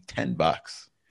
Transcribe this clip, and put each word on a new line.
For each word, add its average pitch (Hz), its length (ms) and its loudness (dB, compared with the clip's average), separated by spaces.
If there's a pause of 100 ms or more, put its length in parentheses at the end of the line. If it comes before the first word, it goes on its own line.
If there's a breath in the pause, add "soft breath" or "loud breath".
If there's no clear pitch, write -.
ten - 260 -2
bucks. - 560 0 (220)